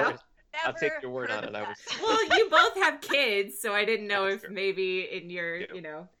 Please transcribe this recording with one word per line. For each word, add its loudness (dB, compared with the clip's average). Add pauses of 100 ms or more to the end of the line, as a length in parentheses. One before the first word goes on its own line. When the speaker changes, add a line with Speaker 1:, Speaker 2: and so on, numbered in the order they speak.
Speaker 1:
show? 2
Speaker 2:
word. -6 (460)
I'll 0
take 0
Speaker 3:
Never -8
Speaker 2:
your -6
word -4
Speaker 3:
heard -2
Speaker 2:
on -
Speaker 3:
of -8
Speaker 2:
it. -4
I -4
Speaker 3:
that. -6
Speaker 2:
was -8 (280)
Speaker 1:
Well, 6
you 6
both 6
have 2
kids, 0
so -2
I 2
didn't 0
know 2
Speaker 2:
That's 0
Speaker 1:
if -10
Speaker 2:
true. -12
Speaker 1:
maybe 0
in -8
your, -6
Speaker 2:
Yeah. -8
Speaker 1:
you -12
know, -12 (120)